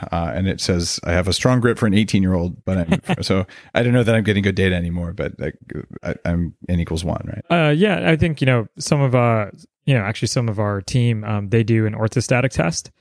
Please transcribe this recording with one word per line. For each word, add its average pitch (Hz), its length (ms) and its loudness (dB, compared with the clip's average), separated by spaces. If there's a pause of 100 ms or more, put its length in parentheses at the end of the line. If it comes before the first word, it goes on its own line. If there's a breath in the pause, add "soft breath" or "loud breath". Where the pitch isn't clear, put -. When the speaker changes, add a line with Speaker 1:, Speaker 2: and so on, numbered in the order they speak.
Speaker 1:
Uh, 85 240 -2
and 92 140 -2
it - 140 -4
says, 87 420 -2
"I - 80 -2
have 90 160 0
a 92 60 0
strong 127 260 2
grip 117 180 2
for - 80 0
an 101 80 2
eighteen-year-old," 92 720 0
but 92 140 -2
I'm, 85 240 0 (160)
<laughs> - 40 -8
so 95 240 0 (280 loud breath)
I 117 100 2
don't 120 80 2
know 123 120 4
that 113 120 2
I'm 110 80 2
getting 101 180 2
good 98 140 0
data 95 180 2
anymore, 87 380 -2
but, 73 260 -6
like, 76 180 -6 (460)
I, - 220 -6
I'm 85 320 -2 (140)
N 87 100 2
equals 82 240 -2
one, - 240 -4
right? 165 400 0
Speaker 2:
Uh, 147 40 4
yeah, 175 380 2
I 160 60 4
think, 160 240 0
you 139 60 0
know, 123 240 2 (100)
some 147 220 0
of, 127 140 2
uh, 117 320 2 (380)
you 143 80 2
know, 123 60 4
actually 107 300 -2
some 120 180 0
of 104 120 -2
our 104 220 -2
team, 117 440 0
um, 104 240 -4
they 113 120 4
do 110 240 2
an 107 80 -2
orthostatic 120 580 0
test - 380 -4 (120)